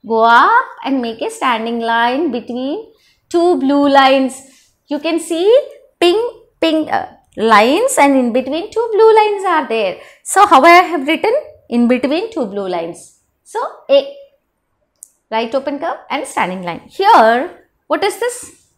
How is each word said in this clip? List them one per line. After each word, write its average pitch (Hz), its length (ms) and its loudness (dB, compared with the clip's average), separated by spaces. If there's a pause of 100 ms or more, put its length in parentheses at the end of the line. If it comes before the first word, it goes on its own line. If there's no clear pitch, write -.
Go 226 160 0
up 330 420 4 (200)
and 269 160 -2
make 226 200 -8
a 453 80 -6
standing 233 500 -4
line 240 520 -2
between 254 640 -8 (340)
two 339 300 0
blue 285 320 2
lines. 269 800 0 (160)
You 285 120 -6
can 320 200 -4
see 339 260 -4 (540)
pink, 359 220 2 (400)
pink, 311 280 -2
uh, - 180 -4 (280)
lines, 233 640 2
and 285 180 4
in 247 160 0
between 269 400 -4
two 466 220 -4
blue 440 200 4
lines 427 300 0
are 320 240 -2
there. 220 320 -4 (240)
So - 240 2
how 294 160 6
I 349 200 8
have 320 220 -4
written? 392 300 -2 (320)
In 240 220 0
between 294 420 -2
two 262 140 -4
blue 196 240 -8
lines. 170 500 -8 (240)
So - 160 -10 (300)
A, - 260 2 (1120)
right 233 240 -4
open 277 260 -4
curve 339 180 -6 (120)
and 294 160 -6
standing 185 360 -6
line. 170 260 -12
Here, 277 800 2 (200)
what 311 180 -2
is 403 140 -4
this? - 480 -10 (100)